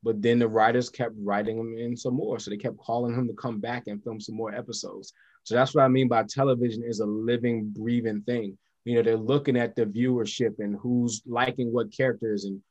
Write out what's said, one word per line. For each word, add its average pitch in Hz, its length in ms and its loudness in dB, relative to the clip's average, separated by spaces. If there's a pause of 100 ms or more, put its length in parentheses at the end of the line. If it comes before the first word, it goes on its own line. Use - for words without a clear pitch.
But 110 180 0
then 117 200 4
the 117 80 4
writers 117 420 4
kept 117 280 -4
writing 104 380 -2
him 113 220 -6
in 120 180 -4
some 123 180 -2
more. 135 260 -2
So 98 100 -10
they 104 60 -4
kept - 220 -6
calling 120 360 -2
him 123 140 -2
to 110 60 -6
come 113 260 -6
back 117 260 -6
and 104 160 -8
film 110 180 -8
some 107 140 -14
more 110 180 -6
episodes. 107 600 -10 (320)
So 107 100 -6
that's 131 200 4
what 139 100 8
I 131 40 6
mean 127 200 4
by 117 160 4
television 120 580 0
is 117 160 -4
a 107 80 0
living, 113 640 0
breathing 110 540 -2
thing. 110 360 -4 (260)
You 120 100 0
know, 117 80 6
they're 110 160 4
looking 127 400 2
at 117 180 0
the 117 80 2
viewership 113 760 0
and 104 160 -2
who's 120 500 0
liking 123 460 0
what 113 200 0
characters 110 540 -2
and 98 240 -8